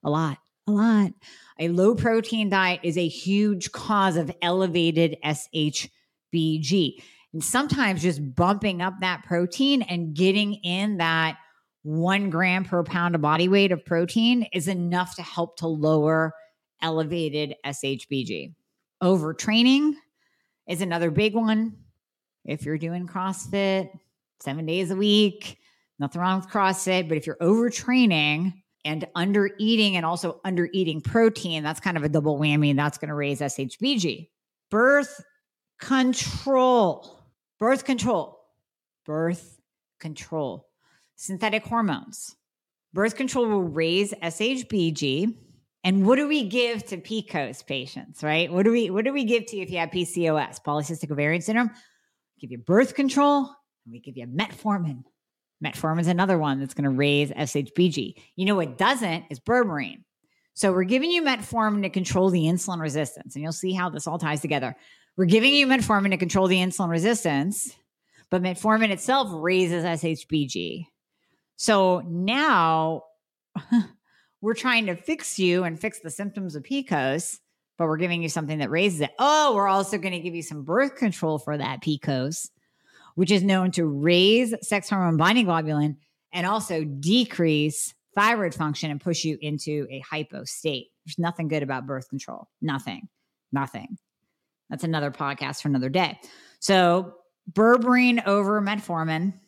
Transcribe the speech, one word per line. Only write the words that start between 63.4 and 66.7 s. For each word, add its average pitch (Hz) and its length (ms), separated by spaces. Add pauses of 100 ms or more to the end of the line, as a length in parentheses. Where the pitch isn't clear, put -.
you'll 160 80
see 185 220
how 180 160
this 151 180
all 165 120
ties 151 200
together. 147 360 (420)
We're 185 80
giving 226 280
you 285 140
metformin 214 440
to 185 60
control 185 300
the 185 100
insulin 180 320